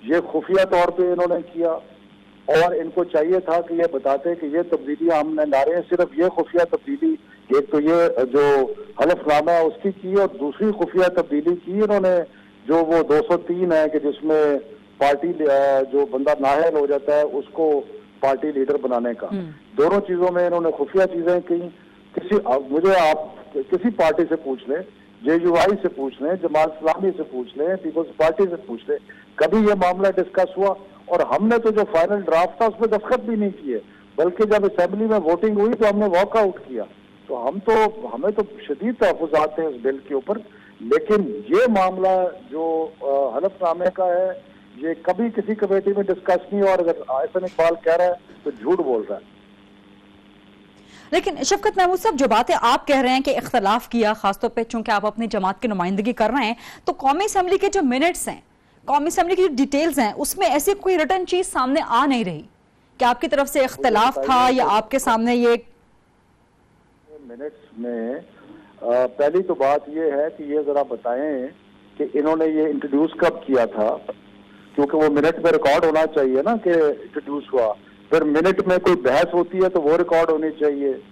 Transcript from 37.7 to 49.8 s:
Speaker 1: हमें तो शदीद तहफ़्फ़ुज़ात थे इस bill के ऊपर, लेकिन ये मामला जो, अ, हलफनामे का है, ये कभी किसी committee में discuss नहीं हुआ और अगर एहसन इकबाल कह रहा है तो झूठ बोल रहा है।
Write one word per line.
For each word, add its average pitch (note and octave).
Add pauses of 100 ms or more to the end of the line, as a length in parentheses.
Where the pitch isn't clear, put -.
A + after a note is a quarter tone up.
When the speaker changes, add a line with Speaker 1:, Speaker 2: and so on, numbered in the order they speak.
Speaker 1:
हमें F#3
तो G#3
शदीद G3+
तहफ़्फ़ुज़ात D#3
थे D#3
इस A#2+
bill C3+
के C#3+
ऊपर, F#3 (440)
लेकिन A#2 (120)
ये B3
मामला F#3
जो, D#3+ (100)
अ, C#3
हलफनामे F3
का F#3
है, F3+ (480)
ये D#3+
कभी F3+
किसी G#3+
committee G3
में G3
discuss F#3 (140)
नहीं G3+
हुआ F#3+
और F#3
अगर E3 (160)
एहसन D#3
इकबाल E3+
कह E3
रहा F3+
है F3 (300)
तो D3
झूठ C3+
बोल B2
रहा G2
है। - (1800)